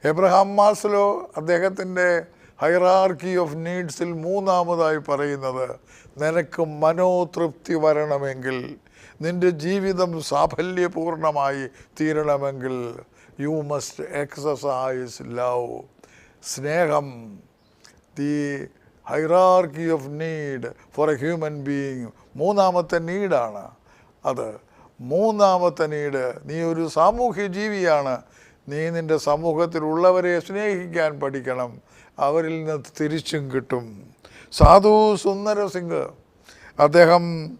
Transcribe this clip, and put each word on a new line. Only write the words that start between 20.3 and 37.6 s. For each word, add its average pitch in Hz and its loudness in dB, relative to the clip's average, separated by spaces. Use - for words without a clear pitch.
for 147 0
a 131 -8
human 156 -4
being, 139 -6
മൂന്നാമത്തെ 180 2
നീഡാണ് 135 -2
അത്. 120 -6
മൂന്നാമത്തെ 185 2
നീഡ്, 139 -2
നീ 156 -6
ഒരു 165 -2
സാമൂഹ്യ 202 2
ജീവിയാണ്. 175 0
നീ 147 -6
നിന്റെ 160 0
സമൂഹത്തിലുള്ളവരെ 165 2
സ്നേഹിക്കാൻ 180 -2
പഠിക്കണം, 127 -6
അവരിൽ 160 0
നിന്ന് 151 -6
തിരിച്ചും 151 -4
കിട്ടും. 123 -4
സാധു 196 10
സുന്ദര 202 0
സിംഗ് 170 -4
അദ്ദേഹം 170 8